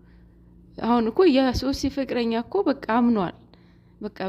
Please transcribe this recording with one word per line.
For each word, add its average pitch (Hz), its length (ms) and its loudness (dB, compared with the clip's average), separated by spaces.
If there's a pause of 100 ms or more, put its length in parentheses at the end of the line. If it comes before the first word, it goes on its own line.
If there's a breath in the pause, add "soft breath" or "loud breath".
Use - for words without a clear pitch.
(800 soft breath)
አሁን 233 280 0
እኮ 247 220 0
የሶሲ 262 520 2 (100)
ፍቅረኛ 240 480 -4
እኮ 233 240 -8
በቃ 277 320 -2
አምኗል፣ 233 400 0 (640 soft breath)
በቃ 208 180 -12 (100)